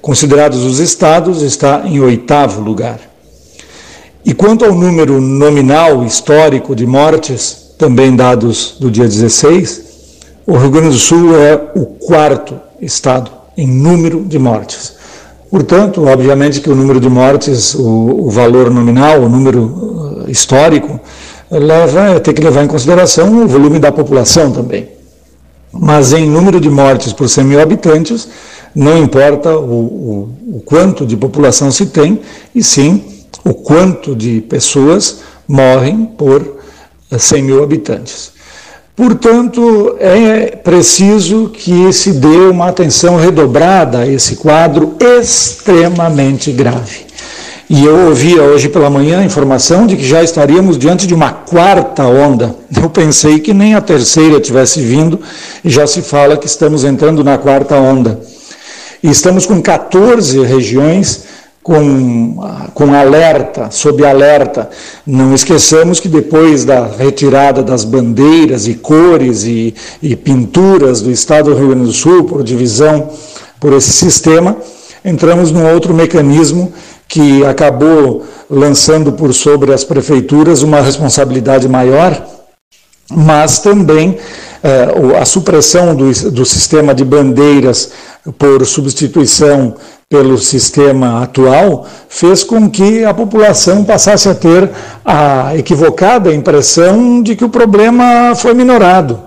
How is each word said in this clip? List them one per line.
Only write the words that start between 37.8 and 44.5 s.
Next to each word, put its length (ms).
Portanto, 1040
é 560
preciso 920
que 420
se 220
dê 240
uma 200
atenção 480
redobrada 840
a 80
esse 300
quadro 640